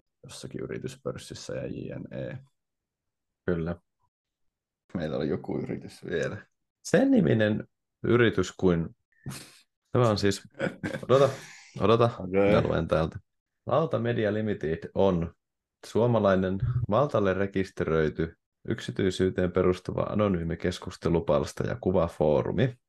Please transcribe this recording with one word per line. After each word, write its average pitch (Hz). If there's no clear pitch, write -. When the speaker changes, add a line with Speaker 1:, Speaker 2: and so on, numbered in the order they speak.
Speaker 1:
jossakin -
yrityspörssissä -
ja 65
jne. -
Speaker 2:
Kyllä. 85
Speaker 1:
Meillä 78
oli 73
joku -
yritys -
vielä. 73
Speaker 2:
Sen 254
niminen 120
yritys 107
kuin, 85
tämä 123
on 104
siis, 98
odota, 135
odota, 117
Speaker 1:
Okei. 95
Speaker 2:
minä 85
luen 82
täältä. 80
Lautamedia 117
Limited 101
on 92
suomalainen 98
Maltalle 104
rekisteröity 82
yksityisyyteen 92
perustuva 92
anonyymi 87
keskustelupalsta 85
ja -
kuvafoorumi. 82